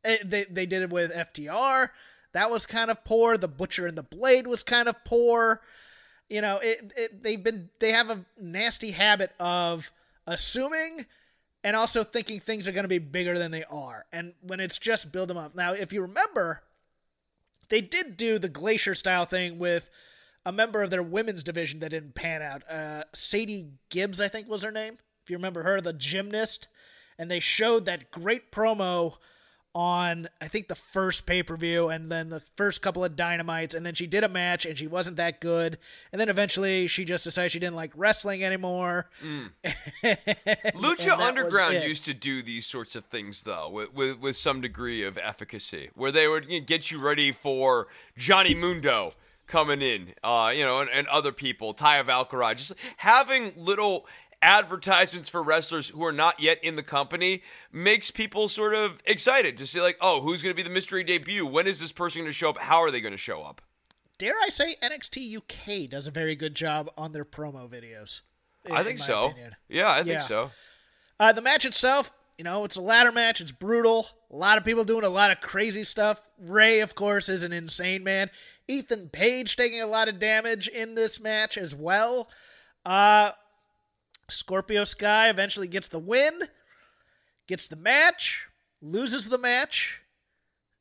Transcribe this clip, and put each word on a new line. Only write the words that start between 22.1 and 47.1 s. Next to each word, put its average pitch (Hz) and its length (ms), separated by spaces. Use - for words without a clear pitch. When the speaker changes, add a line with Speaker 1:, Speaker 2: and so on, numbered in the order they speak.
Speaker 1:
pan 160 280
out. 139 280
Uh, 156 320
Sadie 208 580
Gibbs, 190 300
I 202 80
think 220 200
was 214 140
her 214 80
name. 220 280
If - 60
you 175 60
remember 175 280
her, 190 160
the 170 120
gymnast. 196 760
And 165 120
they 175 100
showed 220 460
that 175 260
great 208 400
promo 190 640
on, 175 540
I 156 80
think, - 180
the 170 80
first - 520
pay-per-view 170 600
and 160 220
then 165 200
the 160 100
first 202 240
couple 185 240
of 170 100
Dynamites. 165 600
And 170 100
then 170 100
she 170 120
did 196 180
a 214 40
match 175 360
and 160 140
she 151 80
wasn't 170 320
that 170 220
good. 165 380
And 185 80
then 214 120
eventually 190 580
she 185 160
just 175 180
decided 175 300
she 170 60
didn't 175 180
like 160 180
wrestling 196 480
anymore. 180 680
Speaker 2:
Mm. 147 280
Speaker 1:
<laughs> - 0
And 214 720
Speaker 2:
Lucha 330 320
Speaker 1:
that 370 120
was 262 80
Speaker 2:
Underground 247 480
Speaker 1:
it. 160 120
Speaker 2:
used 151 200
to 147 80
do 131 280
these 117 240
sorts 120 300
of 107 80
things, 101 380
though, 85 260
with, 104 240
with, 135 260
with 131 180
some 135 260
degree 120 420
of 95 140
efficacy, 98 760
where 131 160
they 156 160
would, 151 220
you 170 120
know, 131 60
get 160 240
you 160 80
ready 147 320